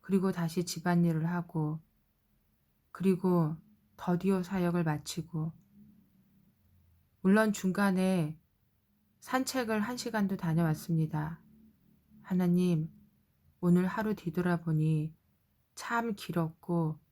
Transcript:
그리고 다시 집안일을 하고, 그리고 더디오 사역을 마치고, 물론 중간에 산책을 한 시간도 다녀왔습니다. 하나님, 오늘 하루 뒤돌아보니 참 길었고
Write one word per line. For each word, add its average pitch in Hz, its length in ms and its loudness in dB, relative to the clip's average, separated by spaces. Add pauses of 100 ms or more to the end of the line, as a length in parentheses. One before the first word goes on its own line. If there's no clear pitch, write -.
그리고 190 320 0
다시 170 320 -2
집안일을 170 600 0
하고, 160 540 -4 (1120)
그리고 175 640 2 (400)
더디오 185 460 0
사역을 175 420 0
마치고, 160 680 -4 (1700)
물론 214 320 4
중간에 185 840 0 (840)
산책을 254 600 -2
한 247 160 -4
시간도 214 400 -2
다녀왔습니다. 160 1040 -2 (840)
하나님, 180 640 2 (720)
오늘 180 260 6
하루 214 280 -2
뒤돌아보니 160 1000 0 (600)
참 233 400 -4
길었고 165 840 -2 (120)